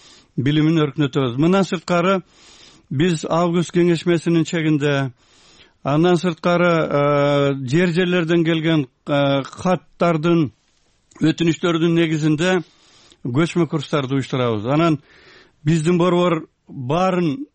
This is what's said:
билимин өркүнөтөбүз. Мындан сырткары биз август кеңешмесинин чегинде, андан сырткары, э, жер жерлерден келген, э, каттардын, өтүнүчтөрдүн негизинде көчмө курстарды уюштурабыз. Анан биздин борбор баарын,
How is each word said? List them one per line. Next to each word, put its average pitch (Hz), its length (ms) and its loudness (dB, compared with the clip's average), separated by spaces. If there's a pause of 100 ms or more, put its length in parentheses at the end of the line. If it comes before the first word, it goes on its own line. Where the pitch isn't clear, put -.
(380)
билимин 151 420 2
өркүнөтөбүз. 139 580 -2
Мындан 180 260 2
сырткары 180 580 -2 (680)
биз 160 400 -2
август 170 440 0
кеңешмесинин 170 720 0
чегинде, 147 680 -2 (720)
андан 165 340 2
сырткары, 175 480 0
э, 143 1000 0
жер 170 260 0
жерлерден 175 500 0
келген, 160 440 0 (180)
э, 139 380 0
каттардын, 170 1080 -2 (680)
өтүнүчтөрдүн 165 720 0
негизинде 160 680 0 (640)
көчмө 160 440 0
курстарды 139 460 -4
уюштурабыз. 123 500 -2
Анан 151 340 0 (640)
биздин 165 340 0
борбор 175 500 0 (200)
баарын, 170 880 -2